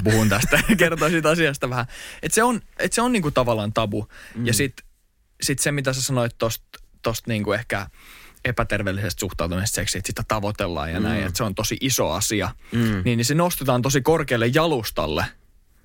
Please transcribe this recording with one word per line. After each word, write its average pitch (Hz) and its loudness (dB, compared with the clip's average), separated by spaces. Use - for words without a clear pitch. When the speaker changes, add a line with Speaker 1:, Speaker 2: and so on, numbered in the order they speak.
Speaker 1:
puhun 110 4
tästä 104 2
<laughs> - 0
ja 226 6
kertoin 165 2
siitä 156 2
asiasta 147 2
vähän. 123 -2
Että 160 -2
se 220 4
on, 240 2
että - -2
se 226 0
on 247 2
niinku 170 2
tavallaan 113 2
tabu. 107 -2
Speaker 2:
Mm. 117 -4
Speaker 1:
Ja 117 2
sit 139 0
sit 135 0
se, 147 0
mitä 135 -2
sä 131 -2
sanoit 123 0
tost, 117 -2
tost 113 -4
niinku 104 0
ehkä 101 -2
epäterveellisestä 104 -2
suhtautumisesta 87 -2
seksiin, 92 -4
että - -8
sitä 117 -6
tavoitellaan 98 -2
ja - -2
näin, - 0
Speaker 2:
Mm. 71 -2
Speaker 1:
että 85 -4
se - -2
on 98 -2
tosi 107 -2
iso 127 0
asia, 101 -2
Speaker 2:
Mm. 110 0
Speaker 1:
niin, 117 2
niin 117 0
se 131 0
nostetaan 139 0
tosi 135 2
korkealle 135 2
jalustalle, 113 0